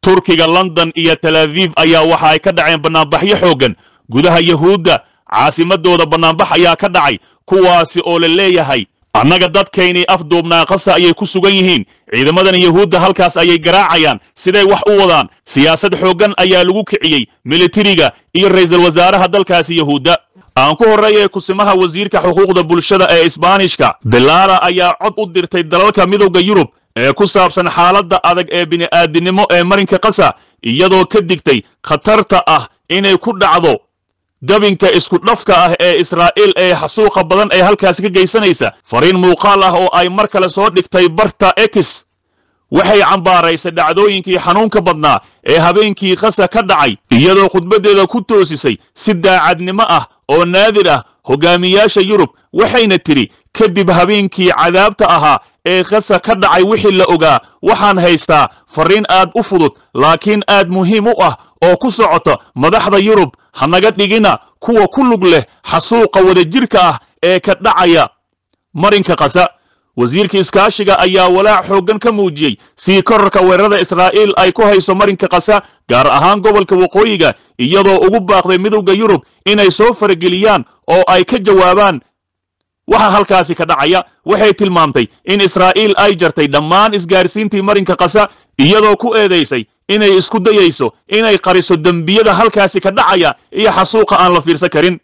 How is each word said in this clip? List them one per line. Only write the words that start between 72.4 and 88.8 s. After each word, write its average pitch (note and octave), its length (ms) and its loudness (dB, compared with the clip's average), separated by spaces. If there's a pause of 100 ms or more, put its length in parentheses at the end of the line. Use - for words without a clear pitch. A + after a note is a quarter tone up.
sii F#3+ 260 0
kororka G3+ 380 0
weerarada F#3+ 400 2
Israa'iil F#3 560 0
ay F#3 160 2
ku A3+ 100 0
hayso G3+ 320 2
marinka G3 360 -2
Gaza, F#3+ 320 0 (260)
gaar B2+ 220 2
ahaan E3+ 300 2
gobolka G3+ 360 0
waqooyiga, F#3 580 0 (240)
iyadoo F#3+ 440 0
ugu G3 180 2
baaqday F#3 380 0
midowga G3+ 340 -2
Yurub G3+ 300 0 (240)
inay G3+ 240 2
soo A3 240 0
farageliyaan F#3 720 0 (260)
oo F3+ 160 2
ay F3+ 180 2
ka B3 140 -4
jawaabaan F#3+ 640 2 (880)
waxa G3 220 2
halkaasi F#3 440 0
ka E3+ 100 -4
dhacaya. D#3+ 380 -2 (240)
Waxay G3+ 280 2
tilmaamtay D#3+ 520 0 (240)
in G3+ 100 0
Israa'iil G3 560 0
ay G3+ 200 0
jartay D#3+ 320 -2
dhammaan E3+ 460 0
isgaarsiintii F#3+ 680 -2
marinka G3 320 -2
Gaza, G3 340 0 (300)
iyadoo G#3 380 2